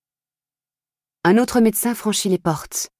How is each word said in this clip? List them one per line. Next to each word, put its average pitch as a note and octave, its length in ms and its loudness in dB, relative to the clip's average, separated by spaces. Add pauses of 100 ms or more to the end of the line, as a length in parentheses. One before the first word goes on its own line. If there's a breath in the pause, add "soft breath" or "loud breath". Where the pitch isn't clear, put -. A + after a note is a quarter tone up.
(1200)
Un F#3 160 4
autre - 200 0
médecin A3+ 360 0
franchit G#3 340 -4
les F#3 80 0
portes. - 520 -6 (100)